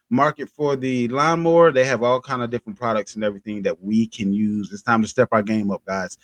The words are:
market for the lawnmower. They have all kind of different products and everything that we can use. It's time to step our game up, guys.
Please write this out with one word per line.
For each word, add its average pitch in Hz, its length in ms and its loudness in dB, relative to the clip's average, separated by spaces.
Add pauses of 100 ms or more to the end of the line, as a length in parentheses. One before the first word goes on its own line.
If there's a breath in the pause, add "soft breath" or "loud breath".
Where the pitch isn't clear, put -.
(140)
market 139 360 0
for 143 280 -2
the 127 320 -2
lawnmower. 165 640 4
They 127 120 4
have 123 180 0
all 123 180 2
kind 127 220 -4
of 117 80 -6
different 110 280 -8
products 110 360 -4
and 107 100 -6
everything 104 380 -6
that 90 200 -2
we 110 240 0
can 98 260 -4
use. 104 400 -2
It's 101 100 -16
time 113 200 2
to 104 60 -2
step 123 240 0
our 110 100 4
game 104 280 -2
up, - 160 -8
guys. 95 380 -6